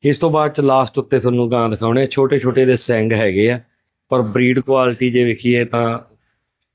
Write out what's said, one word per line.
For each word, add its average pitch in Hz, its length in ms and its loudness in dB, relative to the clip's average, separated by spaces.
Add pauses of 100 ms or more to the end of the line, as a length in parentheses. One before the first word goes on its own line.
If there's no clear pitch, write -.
ਇਸ 143 160 2
ਤੋਂ 165 100 0
ਬਾਅਦ 151 220 0
ਚ 147 100 -4
ਲਾਸਟ 131 380 0
ਉੱਤੇ 131 200 0
ਤੁਹਾਨੂੰ 123 320 0
ਗਾਂ 117 180 0
ਦਿਖਾਉਣੇ 113 340 0
ਆ। - 20 0
ਛੋਟੇ 135 340 0
ਛੋਟੇ 127 260 0
ਦੇ 127 100 2
ਸਿੰਗ 113 360 -2
ਹੈਗੇ 107 400 0
ਆ, 123 80 -4 (500)
ਪਰ 127 120 0
ਬਰੀਡ 123 380 0
ਕੁਆਲਿਟੀ 127 520 0
ਜੇ 123 120 2
ਵੇਖੀਏ 120 420 0
ਤਾਂ 117 340 -2 (760)